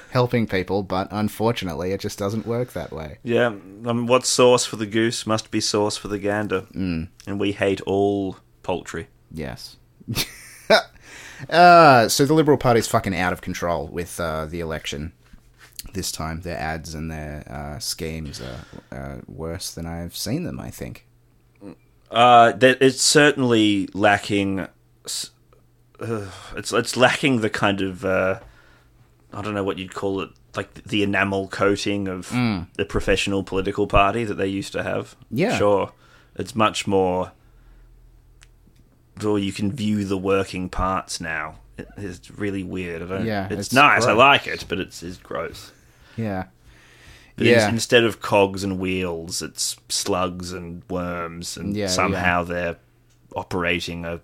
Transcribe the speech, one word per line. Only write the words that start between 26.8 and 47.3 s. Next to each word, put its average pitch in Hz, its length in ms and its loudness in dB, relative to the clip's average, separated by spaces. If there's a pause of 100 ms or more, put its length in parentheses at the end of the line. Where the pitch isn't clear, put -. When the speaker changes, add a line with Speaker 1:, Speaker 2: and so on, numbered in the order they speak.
Speaker 2:
lacking 123 420 4
the 107 100 2
kind 101 300 0
of, 95 240 -4
uh, 92 360 0 (920)
I 104 100 -12
don't 104 120 -6
know 101 100 -2
what 95 140 -2
you'd 92 180 -12
call 98 240 -2
it, - 120 -8 (260)
like, - 160 -8 (100)
the 104 200 0
enamel 98 440 0
coating 101 600 0
of 92 220 -10
Speaker 1:
Mm. 110 420 0
Speaker 2:
the 101 100 -4
professional 98 600 0
political 98 440 -2
party 104 380 2
that 104 100 -4
they 98 120 -2
used 98 260 -6
to 87 100 -4
have. 98 320 -6 (160)
Speaker 1:
Yeah. 127 260 0
Speaker 2:
Sure. 101 360 2 (420)
It's - 180 -8
much 107 320 0
more, 92 460 2 (1900)
or 104 120 2
you 98 140 -2
can 101 180 -2
view 104 360 -2
the 95 120 -2
working 92 520 -2
parts 92 500 -4
now. 80 360 -8 (220)
It, - 200 -14
it's 92 340 -14
really 98 320 -6
weird. 90 380 -8
I 87 40 -10
don't, 95 200 -6
Speaker 1:
Yeah, 101 260 -4
Speaker 2:
it's 95 160 -4
Speaker 1:
it's - 60 -4
Speaker 2:
nice. 123 300 6
I 107 100 4
Speaker 1:
gross. 107 40 4
Speaker 2:
like 135 300 6
it, 82 220 -8
but 92 100 -4
it's, - 240 -10
it's 90 140 -12
gross. - 560 -10 (420)
Speaker 1:
Yeah. 98 300 -6 (880)